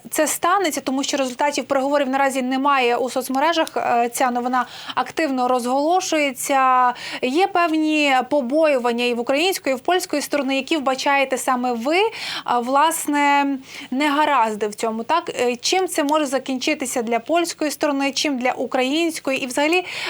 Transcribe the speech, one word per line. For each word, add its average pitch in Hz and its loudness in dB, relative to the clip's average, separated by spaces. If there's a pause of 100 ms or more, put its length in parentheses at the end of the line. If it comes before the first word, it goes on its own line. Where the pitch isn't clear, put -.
це 302 0
станеться, 359 0
тому 269 -2
що - -2
результатів 269 -2
переговорів 277 0
наразі 269 0
немає 262 2
у 240 0
соцмережах. 285 0 (100)
Е, 240 0
ця 254 2
новина 247 -2 (300)
активно 262 -2
розголошується. 262 2 (280)
Є 311 2
певні 311 2 (140)
побоювання 254 2
і 240 0
в 233 -4
української, 285 0
і - -6
в 240 -10
польської 349 0
сторони, 269 -2
які 269 -2
вбачаєте 269 0
саме 247 -2
ви, 262 0
е, 440 2 (480)
власне, 285 2 (340)
негаразди 262 2
в 208 -6
цьому, 226 -2
так? 311 0
Е, 247 0
чим 359 -2
це 339 -2
може 302 2
закінчитися 262 -4
для 233 -2
польської 311 -2
сторони, 277 -2
чим 269 -2
для 247 0
української? 269 -2
І 262 -6
взагалі, 311 0 (240)